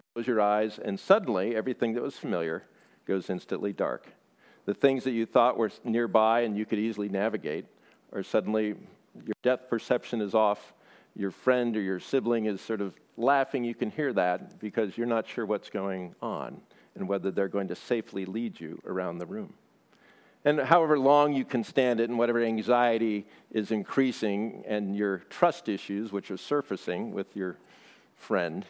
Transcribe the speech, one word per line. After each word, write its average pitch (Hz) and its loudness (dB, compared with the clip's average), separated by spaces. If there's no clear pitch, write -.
close 117 -6
your 113 2
eyes, 104 2
and 98 -6
suddenly 117 2
everything 113 -2
that 120 -4
was 135 -6
familiar 85 -4
goes 95 -2
instantly 95 -4
dark. 78 -4
The - 0
things 135 2
that 127 -2
you 113 0
thought 120 4
were 110 0
nearby 113 2
and 107 -2
you 107 -4
could 104 -2
easily 104 -2
navigate 95 -2
are 98 -6
suddenly, 107 0
your 107 -6
depth 123 0
perception 117 0
is 104 -2
off. 107 2
Your 98 -4
friend 123 0
or 110 -2
your 95 -2
sibling 117 0
is 101 -2
sort 104 -4
of 95 -6
laughing. 131 0
You 117 -4
can 110 -4
hear 143 -4
that 92 -2
because 107 -4
you're 117 -2
not 113 0
sure 113 -6
what's 101 -4
going 95 -6
on 73 -8
and 95 -6
whether 95 -2
they're 95 0
going 98 -2
to 90 -6
safely 104 -4
lead 107 -6
you 80 -10
around 92 -4
the - -8
room. - -10
And 151 4
however 151 6
long 147 6
you 131 0
can 117 0
stand 123 2
it 117 2
and 120 -2
whatever 117 4
anxiety 113 2
is 107 0
increasing 107 0
and 104 -2
your 101 0
trust - 2
issues, 101 -4
which 101 -4
are 95 -6
surfacing 101 -4
with 95 -8
your 92 -6
friend, 87 -2